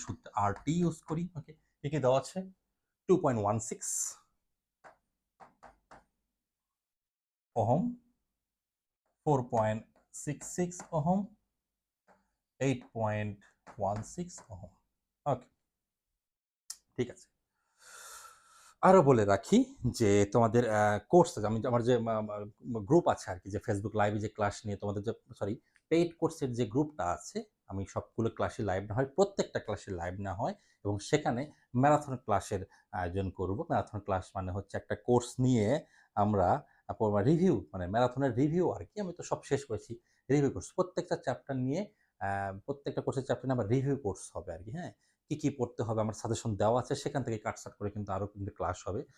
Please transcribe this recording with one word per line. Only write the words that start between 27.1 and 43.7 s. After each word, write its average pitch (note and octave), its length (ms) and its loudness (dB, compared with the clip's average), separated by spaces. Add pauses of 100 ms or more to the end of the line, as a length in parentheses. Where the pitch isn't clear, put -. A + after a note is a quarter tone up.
আছে, - 220 -12 (300)
আমি G2 160 -6 (100)
সবগুলো A2+ 360 -4
ক্লাসে G#2 340 -4
লাইভ F#2+ 240 0
না G#2 100 -6
হয়, C3+ 180 0
প্রত্যেকটা F#3 440 0
ক্লাসে - 320 -8
লাইভ F2+ 280 -6
না G2 140 -6
হয় C3+ 220 -4 (300)
এবং G2+ 140 -2
সেখানে - 420 0 (340)
ম্যারাথন C#3 420 4
ক্লাসের G2 440 -2 (300)
আয়োজন F#2 380 -2
করব। F#2+ 280 -4 (120)
ম্যারাথন G#2+ 300 -2
ক্লাস F#2+ 260 -2 (100)
মানে F#2 160 -4
হচ্ছে G2 260 -8
একটা - 180 -6
কোর্স A#2+ 340 2 (100)
নিয়ে B2+ 280 4 (480)
আমরা, G2+ 320 2 (400)
আহ, G2+ 120 -8
প-, G#2 300 2
রিভিউ, E3+ 260 4 (160)
মানে F#2 160 -6
ম্যারাথনের B2 480 0
রিভিউ D#3 300 2 (100)
আর F2+ 100 -12
কি। - 140 -20
আমি F#3 140 -6
তো - 100 -14
সব - 200 -4
শেষ C3 220 -2
করেছি, - 260 -8 (380)
রিভিউ C#3 240 4
কোর্স। - 140 -10 (100)
প্রত্যেকটা F3 380 -2 (100)
চ্যাপ্টার C3 300 -6
নিয়ে, C3 260 -2 (400)
আহ, G2 300 -4 (140)
প্রত্যেকটা C3+ 360 -8
কোর্সের B2+ 260 -4
চ্যাপ্টার - 200 -4
নিয়ে C3 100 0
আমার G2+ 160 -2